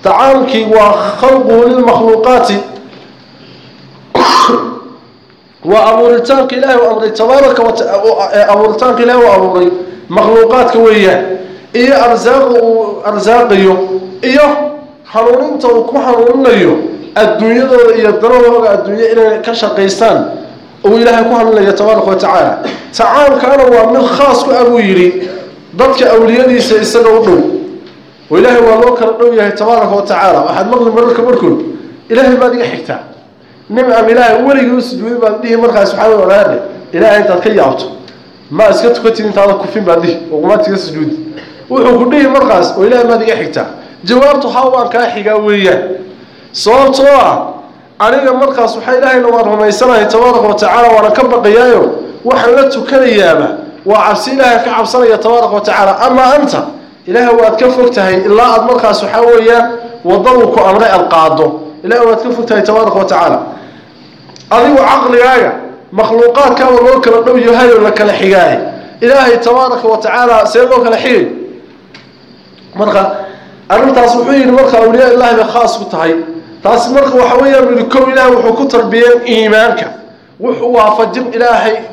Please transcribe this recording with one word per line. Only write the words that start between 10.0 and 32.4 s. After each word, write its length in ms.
makhluuqaadka 680
weeyaan, 460
iyo 300
arsaaqu 500
uu 500
arsaaqayo, 760
iyo 200
hanuuninta 640
uu 160
ku 140
hanuuninayo 800
adduunyadooda 800
iyo 180
danahooda 580
adduunye 420
inay 300
ka 120
shaqaystaan 680
uu 140
Ilaahay 260
ku 100
hanuuninayo 380
tabaaraka 340
wa 100
tacaala. 420
Ta 80
caamkaana 600
waa 280
mid 160
khaas 260
ku 60
ah, 140
buu 160
yidhi, 480
dadka 380
awliyadiisa 720
isaga 280
u 140
dhow. 140
Oo 80
Ilaahay 240
waa 180
loo 120
kala 200
dhow 220
yahay 180
tabaaraka 420
wa 80
tacaala. 380
Waxaad 300
maqli 200
mararka 320
barkood, 360
"Ilaahay 280
baad 180